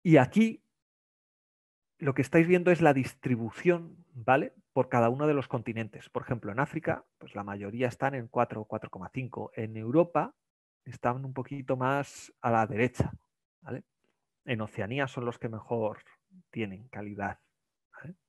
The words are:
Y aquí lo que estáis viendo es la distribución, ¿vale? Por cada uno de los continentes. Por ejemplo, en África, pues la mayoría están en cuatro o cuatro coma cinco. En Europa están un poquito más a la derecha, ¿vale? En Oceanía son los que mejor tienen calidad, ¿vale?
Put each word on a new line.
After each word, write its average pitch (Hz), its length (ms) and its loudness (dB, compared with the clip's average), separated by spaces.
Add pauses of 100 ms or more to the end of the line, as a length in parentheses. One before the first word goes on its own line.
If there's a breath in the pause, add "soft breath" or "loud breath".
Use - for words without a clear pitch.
Y 160 160 10
aquí 202 460 4 (1400)
lo 139 140 0
que 135 80 0
estáis 165 260 4
viendo 180 240 4
es 165 100 4
la 151 120 8
distribución, 131 1200 -2
¿vale? 131 400 2 (180)
Por 131 160 2
cada 117 220 4
uno 139 180 0
de 151 60 2
los 139 160 -2
continentes. 113 600 -6
Por 123 120 -6
ejemplo, 113 300 -6
en 113 100 -2
África, 160 440 -4 (120)
pues - 180 -20
la 104 80 -8
mayoría 101 460 -4
están 135 260 -2
en 120 140 -8
cuatro 117 320 -2
o 107 40 -10
cuatro - 240 -8
coma 92 240 -14
cinco. 117 400 -10
En 110 220 -8
Europa 151 580 0 (520)
están 123 400 -4
un 131 80 -10
poquito 135 420 -6
más 131 640 -2
a 120 120 0
la 113 140 4
derecha, 107 460 0 (500)
¿vale? 127 220 -12 (600)
En 117 160 -4
Oceanía 117 460 -4
son 127 180 -8
los 117 120 -6
que 123 120 -8
mejor 110 500 -4 (500)
tienen 107 380 -8
calidad, 104 520 -8 (520)
¿vale? - 240 -18 (140)